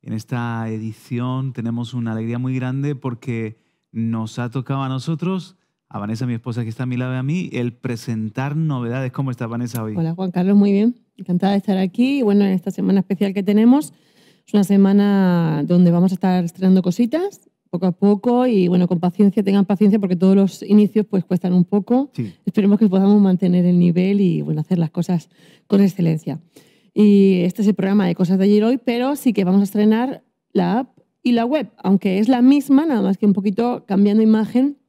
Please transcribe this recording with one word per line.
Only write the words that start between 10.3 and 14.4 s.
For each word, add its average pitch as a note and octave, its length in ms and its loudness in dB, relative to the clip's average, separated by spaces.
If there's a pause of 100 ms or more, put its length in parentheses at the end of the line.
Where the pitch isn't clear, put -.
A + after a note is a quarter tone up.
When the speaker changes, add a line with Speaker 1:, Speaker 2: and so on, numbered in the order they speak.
Speaker 2:
Carlos, F#3 260 0
muy G3+ 140 4
bien. G#3+ 300 0 (160)
Encantada F#3+ 380 -2
de G3 40 0
estar F#3+ 200 -2
aquí. A#3+ 420 -2
Y - 20 0
bueno, G3+ 220 4
en F#3+ 80 0
esta F#3+ 180 -4
semana F#3+ 300 0
especial G3 340 -2
que G3+ 80 -4
tenemos, A3+ 500 2 (540)